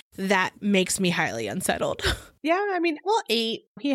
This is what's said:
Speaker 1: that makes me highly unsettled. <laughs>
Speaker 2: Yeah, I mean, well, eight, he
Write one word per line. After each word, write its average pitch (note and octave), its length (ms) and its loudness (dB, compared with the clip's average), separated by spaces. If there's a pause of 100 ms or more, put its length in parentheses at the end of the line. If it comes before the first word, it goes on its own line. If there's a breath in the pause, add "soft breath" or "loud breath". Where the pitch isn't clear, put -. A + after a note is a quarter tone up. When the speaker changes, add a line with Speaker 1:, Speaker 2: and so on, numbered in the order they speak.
(180)
Speaker 1:
that F#3+ 440 0
makes G3 380 2
me F#3 100 4
highly A#2 380 -2
unsettled. - 560 -2
<laughs> - 280 -4 (140)
Speaker 2:
Yeah, F4 180 2 (100)
I F4+ 60 0
mean, E4 240 0
well, G#4+ 240 2
eight, A3+ 360 -2 (160)
he C#4+ 160 -2